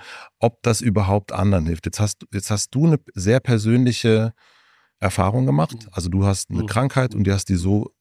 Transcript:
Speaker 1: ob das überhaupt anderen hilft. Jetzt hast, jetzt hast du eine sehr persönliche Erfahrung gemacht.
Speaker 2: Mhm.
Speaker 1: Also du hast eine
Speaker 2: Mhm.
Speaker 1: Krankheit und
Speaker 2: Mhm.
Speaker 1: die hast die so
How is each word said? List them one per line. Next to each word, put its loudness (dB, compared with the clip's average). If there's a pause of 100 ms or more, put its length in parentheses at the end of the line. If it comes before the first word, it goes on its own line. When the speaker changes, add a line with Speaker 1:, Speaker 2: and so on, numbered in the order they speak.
(400)
Speaker 1:
ob 0
das 0
überhaupt 0
anderen 2
hilft. -4
Jetzt -8
hast, -4
jetzt -6
hast -4
du 2
eine 4 (140)
sehr 2
persönliche 2 (640)
Erfahrung 0
gemacht. -2
Speaker 2:
Mhm. -20
Speaker 1:
Also -6
du 0
hast -2
eine -2
Speaker 2:
Mhm. -4
Speaker 1:
Krankheit -2
und -2
Speaker 2:
Mhm. 2
Speaker 1:
die 2
hast -2
die 0
so 0